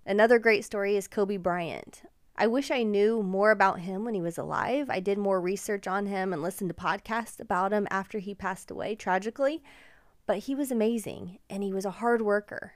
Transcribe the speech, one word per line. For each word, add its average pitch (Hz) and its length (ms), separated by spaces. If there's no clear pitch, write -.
Another 220 340
great 214 260
story 202 320
is 190 100
Kobe 202 300
Bryant. 175 640
I - 120
wish 269 240
I 262 100
knew 214 400
more 196 300
about 196 300
him 190 220
when 233 120
he 180 60
was 170 180
alive. 247 500
I - 100
did 202 200
more 196 200
research 196 460
on 202 220
him 190 260
and 147 80
listened 180 300
to - 20
podcasts 208 640
about 190 320
him 208 200
after 196 260
he 202 160
passed - 380
away, - 240
tragically. 226 640
But 202 140
he 269 160
was 269 160
amazing, 214 680
and 196 140
he 196 100
was 190 140
a 190 60
hard 226 320
worker, 208 520